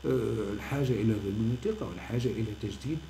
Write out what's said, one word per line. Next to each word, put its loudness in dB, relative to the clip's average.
آه، 2
الحاجة 0
إلى 4
الهرمنوتيقا 0
والحاجة -2
إلى 0
تجديد -4